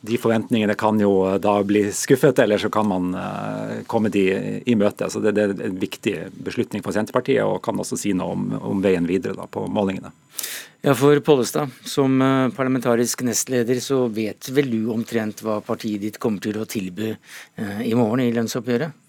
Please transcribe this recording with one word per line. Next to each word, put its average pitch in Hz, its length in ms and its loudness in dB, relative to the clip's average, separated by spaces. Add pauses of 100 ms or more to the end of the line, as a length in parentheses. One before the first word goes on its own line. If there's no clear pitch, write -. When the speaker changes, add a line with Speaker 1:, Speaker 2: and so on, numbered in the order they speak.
Speaker 1:
de 113 160 0
forventningene 110 560 2
kan 110 240 2
jo 101 120 4 (280)
da 101 220 4
bli 101 280 4
skuffet, 135 520 4
eller 104 180 2
så 107 100 -2
kan 107 160 2
man, 92 280 0
eh, 104 720 -6
komme 107 240 0
de 98 120 4 (400)
i 120 100 4
møte. 101 340 2
Så 107 140 -4
det, 104 120 2
det 104 120 4
er 98 220 -4
en 92 120 -6
viktig 101 340 -4 (300)
beslutning 101 400 -4
for 101 100 -4
Senterpartiet, - 480 0
og 101 220 -2
kan 101 160 -2
også 113 160 -6
si 101 160 -2
noe 90 240 -2
om, 98 80 -2 (160)
om 101 220 -2
veien 90 240 4
videre 95 280 0
da 90 140 -12
på 101 180 -6
målingene. 98 440 -2 (760)
Speaker 2:
Ja, 143 80 4
for 143 320 6
Pollestad, 139 460 2 (180)
som, 131 320 2
eh, 131 320 4
parlamentarisk 123 720 0
nestleder, 123 560 0
så 131 220 0 (100)
vet 107 400 -6
vel 139 160 2
du 113 240 0
omtrent 110 480 -2
hva 107 240 -2
partiet 107 380 -4
ditt 107 180 -8
kommer 107 220 0
til 107 180 -4
å 107 80 -6
tilby, 104 460 -4 (420)
eh, 104 320 -8
i 113 80 0
morgen 120 240 2
i 120 140 2
lønnsoppgjøret? 120 580 -2 (160)